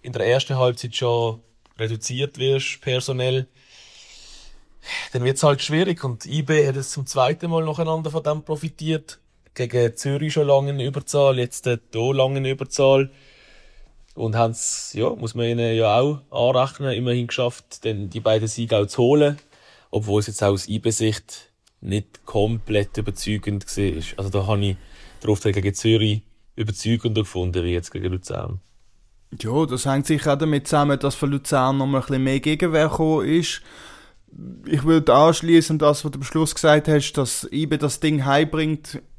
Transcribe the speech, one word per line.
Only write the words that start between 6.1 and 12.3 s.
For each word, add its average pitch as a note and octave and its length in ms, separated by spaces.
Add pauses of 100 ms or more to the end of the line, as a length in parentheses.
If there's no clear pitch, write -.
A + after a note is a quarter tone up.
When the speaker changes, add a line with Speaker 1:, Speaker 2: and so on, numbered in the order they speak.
Speaker 1:
I D3+ 160
B D3+ 240
hat C3+ 100
es C3+ 140
zum C3+ 160
zweiten D3 420
Mal E3 160
nacheinander D#3+ 460
von D#3 120
dem D3+ 200
profitiert. D#3 760 (360)
Gegen A#2+ 400
Zürich C#3+ 380
schon D3+ 140
lange C#3 240
in C#3+ 80
Überzahl, C#3 600
jetzt, - 260
äh, A#2+ 140 (120)
hier A#2+ 220
lange C3+ 260